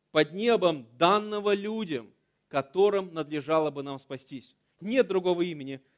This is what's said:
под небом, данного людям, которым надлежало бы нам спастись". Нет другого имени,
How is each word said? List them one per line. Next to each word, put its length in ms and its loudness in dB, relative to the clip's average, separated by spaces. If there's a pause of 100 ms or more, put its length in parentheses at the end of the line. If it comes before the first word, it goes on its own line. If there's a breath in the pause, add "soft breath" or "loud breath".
(120)
под 220 2
небом, 540 2 (100)
данного 560 2
людям, 600 -6 (340)
которым 640 0
надлежало 580 -2
бы 120 -8
нам 160 -10
спастись". 560 -16 (240)
Нет 280 2
другого 340 0
имени, 400 -6 (160)